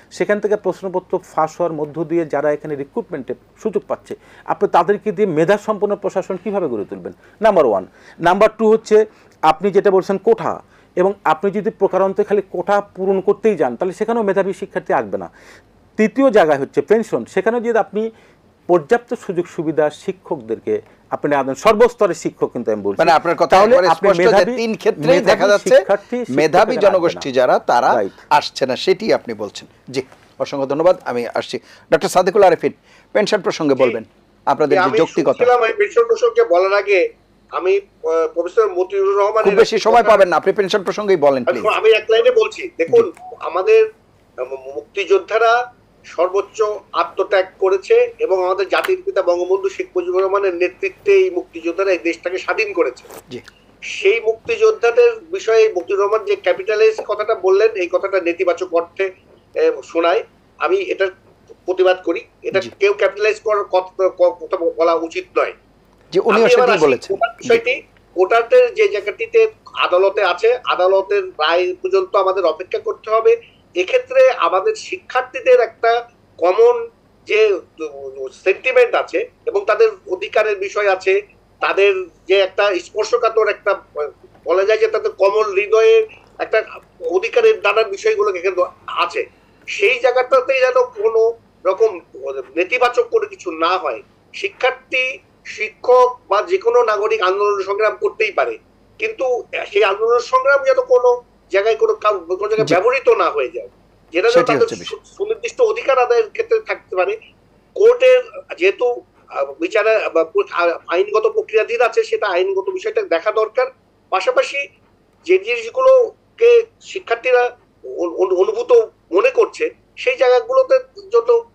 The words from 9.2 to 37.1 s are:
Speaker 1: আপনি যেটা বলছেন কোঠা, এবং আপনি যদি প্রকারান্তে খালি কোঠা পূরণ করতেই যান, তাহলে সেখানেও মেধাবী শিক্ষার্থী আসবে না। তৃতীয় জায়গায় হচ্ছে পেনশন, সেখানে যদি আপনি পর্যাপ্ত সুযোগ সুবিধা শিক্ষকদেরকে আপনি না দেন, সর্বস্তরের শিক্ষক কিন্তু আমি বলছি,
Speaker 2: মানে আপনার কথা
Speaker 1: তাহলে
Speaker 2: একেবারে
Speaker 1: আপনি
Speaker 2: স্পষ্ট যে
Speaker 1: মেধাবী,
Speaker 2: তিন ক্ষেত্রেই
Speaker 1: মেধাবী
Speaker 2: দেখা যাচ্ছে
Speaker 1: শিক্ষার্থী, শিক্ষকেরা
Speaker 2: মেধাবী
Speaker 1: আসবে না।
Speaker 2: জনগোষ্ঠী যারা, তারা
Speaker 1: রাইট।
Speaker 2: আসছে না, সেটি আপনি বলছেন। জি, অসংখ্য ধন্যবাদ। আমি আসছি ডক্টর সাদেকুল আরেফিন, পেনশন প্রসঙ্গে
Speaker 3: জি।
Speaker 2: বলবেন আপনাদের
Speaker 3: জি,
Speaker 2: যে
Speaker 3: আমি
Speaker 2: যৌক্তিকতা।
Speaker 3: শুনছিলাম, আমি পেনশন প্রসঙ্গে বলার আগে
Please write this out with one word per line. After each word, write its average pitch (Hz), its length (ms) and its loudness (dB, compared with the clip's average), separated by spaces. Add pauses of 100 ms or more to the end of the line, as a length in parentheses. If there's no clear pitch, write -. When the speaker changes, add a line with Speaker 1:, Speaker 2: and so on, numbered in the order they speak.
Speaker 1:
আপনি 165 300 2
যেটা 196 200 2
বলছেন 190 260 0
কোঠা, 151 440 0 (340)
এবং 190 180 2 (100)
আপনি 156 280 0
যদি 202 180 -4
প্রকারান্তে 196 540 0
খালি 202 180 -2 (100)
কোঠা 202 300 0
পূরণ 190 400 -4
করতেই 202 340 0
যান, 131 200 -2
তাহলে 180 180 -4
সেখানেও 220 300 -2
মেধাবী 196 300 -2
শিক্ষার্থী 185 400 -8
আসবে 107 240 -2
না। 90 140 -12 (680)
তৃতীয় 254 320 2
জায়গায় 160 280 4
হচ্ছে 139 220 -4
পেনশন, 196 440 0
সেখানে 226 360 -2
যদি 226 160 -2
আপনি 220 340 -4 (560)
পর্যাপ্ত 202 460 0
সুযোগ 175 340 -6
সুবিধা 151 420 -2
শিক্ষকদেরকে 113 920 -8 (280)
আপনি 147 220 -4
না 139 120 0
দেন, 135 120 -6
সর্বস্তরের 208 600 2
শিক্ষক - 320 -6
কিন্তু 113 240 -6
আমি 107 100 -4
বলছি, 98 180 -4
Speaker 2:
মানে 165 120 2
আপনার 165 240 2
কথা 170 120 0
Speaker 1:
তাহলে 196 180 6
Speaker 2:
একেবারে 185 220 4
Speaker 1:
আপনি 185 220 2
Speaker 2:
স্পষ্ট 180 200 4
যে 196 80 4
Speaker 1:
মেধাবী, 208 180 2
Speaker 2:
তিন 226 200 -2
ক্ষেত্রেই 156 320 -2
Speaker 1:
মেধাবী 175 180 4
Speaker 2:
দেখা 190 220 2
যাচ্ছে 202 280 4
Speaker 1:
শিক্ষার্থী, - 420 0
শিক্ষকেরা 226 180 -6
Speaker 2:
মেধাবী 175 360 2
Speaker 1:
আসবে 208 160 2
না। - 20 4
Speaker 2:
জনগোষ্ঠী 170 420 0
যারা, 131 280 2
তারা 131 340 2
Speaker 1:
রাইট। 104 180 -2 (180)
Speaker 2:
আসছে - 360 0
না, 123 100 -2
সেটি 190 380 0
আপনি 120 200 -2
বলছেন। 104 340 -12 (220)
জি, 135 120 -6 (380)
অসংখ্য 135 280 -6
ধন্যবাদ। 160 380 2
আমি 120 220 -6
আসছি - 320 -6 (340)
ডক্টর - 140 2
সাদেকুল 180 360 2
আরেফিন, 156 280 4 (420)
পেনশন 208 280 0
প্রসঙ্গে 156 340 -2
Speaker 3:
জি। 131 80 0
Speaker 2:
বলবেন 113 200 0 (420)
আপনাদের 143 320 0
Speaker 3:
জি, 185 60 2
Speaker 2:
যে 190 60 0
Speaker 3:
আমি 220 80 -2
Speaker 2:
যৌক্তিকতা। 160 360 0
Speaker 3:
শুনছিলাম, 247 300 2
আমি 320 100 0
পেনশন - 340 0
প্রসঙ্গে 233 360 2
বলার 185 300 0
আগে 196 400 0 (360)